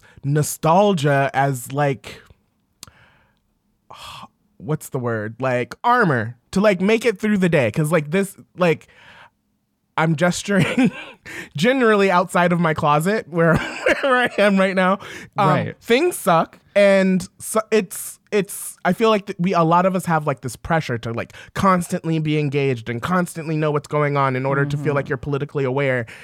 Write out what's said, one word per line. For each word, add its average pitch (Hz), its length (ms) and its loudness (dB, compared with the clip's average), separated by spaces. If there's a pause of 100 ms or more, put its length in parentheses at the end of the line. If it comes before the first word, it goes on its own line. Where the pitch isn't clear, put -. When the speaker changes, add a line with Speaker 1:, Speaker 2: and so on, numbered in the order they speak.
(240)
Speaker 1:
nostalgia 151 1080 2
as, 131 400 -2
like, 139 480 -4 (1700)
<sighs> - 80 -20 (600)
what's 143 320 -8
the 143 100 -6
word? 113 400 -6
Like, 123 440 -4
armor 156 540 2 (140)
to, 190 100 0
like, 208 200 4
make 220 240 2
it 220 140 0
through 208 180 0
the 185 120 2
day. 135 220 2
'Cause, 151 200 -2
like, 156 200 0
this, 190 240 -2 (220)
like, 175 300 0 (1080)
I'm 160 180 2
gesturing 185 760 0 (320)
<laughs> - 340 -14
generally 214 540 4
outside 180 400 2
of 175 80 2
my 165 140 2
closet 156 560 0
where, 165 280 4
<laughs> - 440 -2
where 269 160 2
I 247 200 2
am 202 200 4
right 190 180 2
now. 190 240 2 (380)
Um, 196 120 4
Speaker 2:
Right. - 320 0
Speaker 1:
things 320 340 2
suck. - 440 0 (160)
And 190 520 4 (120)
so - 220 -4 (100)
it's, - 480 -2 (120)
it's, - 540 -4
I 180 80 2
feel 226 160 2
like 208 180 0
th-, 190 120 -10
we, 180 140 0
a 170 100 4
lot 170 220 4
of 190 100 0
us 175 100 -4
have, 160 220 0
like, 139 140 -4
this 127 140 -10
pressure 151 440 -4
to, 117 120 -8
like, 113 220 -8 (200)
constantly 175 640 0
be 151 200 -2
engaged 135 500 -2
and 117 120 -6
constantly 165 560 -4
know 156 140 0
what's 147 160 -4
going 147 300 -2
on 135 180 0
in 131 100 -2
order 139 200 0
to 143 120 -4
feel 147 160 -2
like 139 120 -2
Speaker 3:
Mm-hmm. - 40 -10
Speaker 1:
you're 143 80 -4
politically 143 460 -4
aware. 131 420 -2 (180)